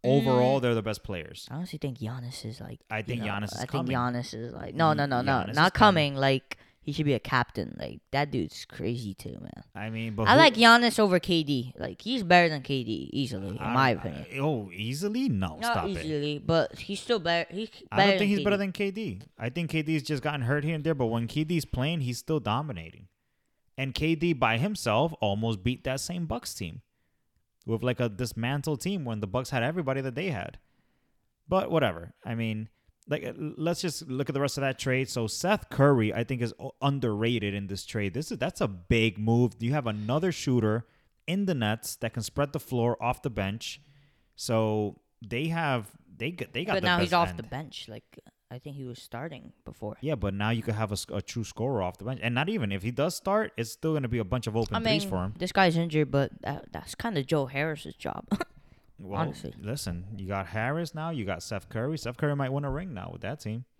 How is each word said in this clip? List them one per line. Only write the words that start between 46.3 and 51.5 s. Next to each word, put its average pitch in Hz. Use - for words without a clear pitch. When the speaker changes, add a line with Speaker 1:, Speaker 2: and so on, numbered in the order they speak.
Speaker 1:
g-, -
they 156
got 214
Speaker 2:
But 190
Speaker 1:
the 180
Speaker 2:
now 180
Speaker 1:
best 175
Speaker 2:
he's 165
off 170
Speaker 1:
end. 90
Speaker 2:
the 113
bench. 127
Like, -
I 127
think 143
he 135
was 123
starting 139
before. -
Speaker 1:
Yeah, 147
but 101
now 104
you 113
could 113
have 107
a -
s-, -
a 98
true -
scorer 113